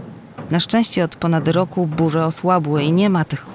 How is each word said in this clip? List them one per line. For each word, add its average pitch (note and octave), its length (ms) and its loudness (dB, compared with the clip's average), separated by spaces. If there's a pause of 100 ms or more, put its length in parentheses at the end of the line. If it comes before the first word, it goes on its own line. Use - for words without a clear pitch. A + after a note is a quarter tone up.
(520)
Na E3+ 80 2
szczęście A3 440 0
od D#3+ 120 -4
ponad E3 320 0
roku F3 400 0
burze D#3+ 380 0
osłabły D#3+ 580 0
i D3+ 80 2
nie G3 180 4
ma F3 160 2
tych - 300 -8